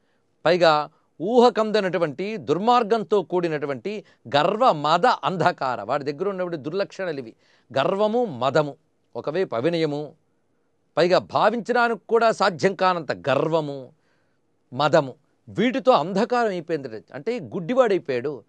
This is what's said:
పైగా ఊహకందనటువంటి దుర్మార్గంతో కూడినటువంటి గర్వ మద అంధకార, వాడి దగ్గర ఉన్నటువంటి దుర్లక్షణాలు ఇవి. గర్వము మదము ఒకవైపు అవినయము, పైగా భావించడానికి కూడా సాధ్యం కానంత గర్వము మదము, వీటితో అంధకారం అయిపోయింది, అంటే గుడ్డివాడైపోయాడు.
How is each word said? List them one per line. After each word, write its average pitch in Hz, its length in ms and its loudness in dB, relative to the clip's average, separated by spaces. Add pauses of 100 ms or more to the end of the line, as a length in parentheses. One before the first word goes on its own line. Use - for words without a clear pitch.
(460)
పైగా 160 440 4 (320)
ఊహకందనటువంటి 208 1160 2
దుర్మార్గంతో 202 840 0
కూడినటువంటి 165 840 -4 (320)
గర్వ 202 360 4
మద 160 340 2
అంధకార, 165 760 0
వాడి 135 220 -4
దగ్గర 147 260 -6
ఉన్నటువంటి 180 280 -6
దుర్లక్షణాలు 160 600 -6
ఇవి. 113 140 -14 (440)
గర్వము 208 480 0
మదము 139 500 0 (400)
ఒకవైపు 147 400 -4
అవినయము, 151 580 -2 (840)
పైగా 175 200 4
భావించడానికి 214 920 0
కూడా 226 220 2
సాధ్యం 190 440 0
కానంత 175 360 0
గర్వము 139 800 -2 (840)
మదము, 139 400 2 (360)
వీటితో 233 420 0
అంధకారం 208 580 0
అయిపోయింది, 156 540 -6 (100)
అంటే 214 260 -6
గుడ్డివాడైపోయాడు. 156 1080 -2